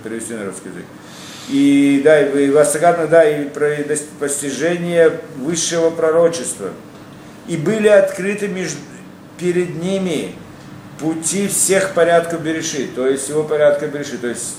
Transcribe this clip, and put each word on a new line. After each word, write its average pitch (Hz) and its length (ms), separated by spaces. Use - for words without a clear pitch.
перевести 113 300
на 107 120
русский 92 220
язык. 87 160
И, 143 560
да, 156 160
и, 139 280
и - 20
Васагатна, 156 580
да, 165 160
и 147 240
про-, 147 280
и 147 80
дос-, 147 200
постижение 160 1000
высшего 165 540
пророчества. 165 800
И 170 80
были 208 320
открыты 196 640
меж-, 180 260
перед 170 440
ними 180 540
пути 165 480
всех 190 460
порядков 170 480
Берешит, 156 540
то 127 120
есть 139 160
всего 151 200
порядка 147 440
Берешит. 139 340
То 120 60
есть - 320